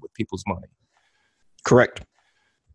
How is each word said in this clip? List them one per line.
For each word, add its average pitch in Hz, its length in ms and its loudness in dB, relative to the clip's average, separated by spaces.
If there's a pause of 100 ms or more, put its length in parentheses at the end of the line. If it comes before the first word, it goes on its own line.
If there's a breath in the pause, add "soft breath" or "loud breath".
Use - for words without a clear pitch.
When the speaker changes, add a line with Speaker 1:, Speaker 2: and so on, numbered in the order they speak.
Speaker 1:
with - 140 -20
people's 95 320 -10
money. 95 220 -8 (960)
Speaker 2:
Correct. - 380 4 (720)